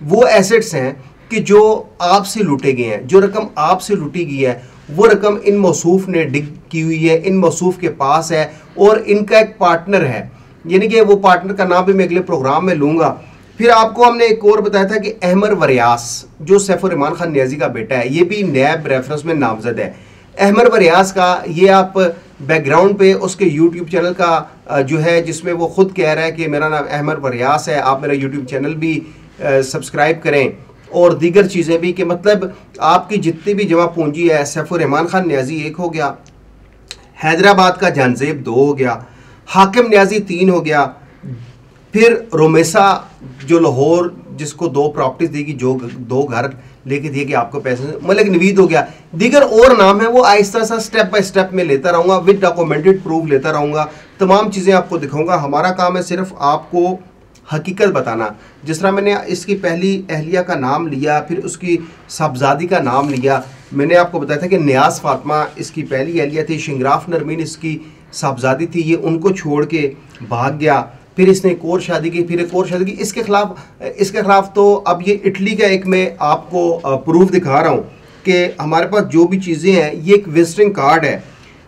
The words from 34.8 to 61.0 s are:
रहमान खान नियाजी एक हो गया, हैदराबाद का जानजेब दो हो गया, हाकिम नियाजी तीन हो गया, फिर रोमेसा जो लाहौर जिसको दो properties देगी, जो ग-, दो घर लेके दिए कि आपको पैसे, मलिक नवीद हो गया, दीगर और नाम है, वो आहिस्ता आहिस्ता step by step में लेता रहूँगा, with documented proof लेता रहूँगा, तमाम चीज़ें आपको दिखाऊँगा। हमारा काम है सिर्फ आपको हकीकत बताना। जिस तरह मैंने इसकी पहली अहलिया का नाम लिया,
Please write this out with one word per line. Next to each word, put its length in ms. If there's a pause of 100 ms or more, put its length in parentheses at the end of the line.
रहमान 260
खान 220
नियाजी 380
एक 100
हो 120
गया, 280 (1080)
हैदराबाद 540
का 140
जानजेब 520
दो 120
हो 200
गया, 320 (400)
हाकिम 400
नियाजी 340
तीन 300
हो 100
गया, 340 (1000)
फिर 420
रोमेसा 760 (340)
जो 140
लाहौर 640 (120)
जिसको 320
दो 200
properties 420
देगी, 220
जो 220
ग-, 80
दो 420
घर 320 (300)
लेके 220
दिए 160
कि 80
आपको 280
पैसे, 380 (100)
मलिक 180
नवीद 320
हो 80
गया, 220 (260)
दीगर 280
और 360
नाम 220
है, 80
वो 140
आहिस्ता 360
आहिस्ता 180
step 380
by 180
step 200
में 120
लेता 260
रहूँगा, 340
with 160
documented 540 (140)
proof 220
लेता 200
रहूँगा, 400 (300)
तमाम 280
चीज़ें 260
आपको 240
दिखाऊँगा। 360
हमारा 360
काम 260
है 60
सिर्फ 380
आपको 640 (500)
हकीकत 360
बताना। 480 (280)
जिस 160
तरह 120
मैंने 240 (120)
इसकी 260
पहली 560
अहलिया 320
का 120
नाम 320
लिया, 340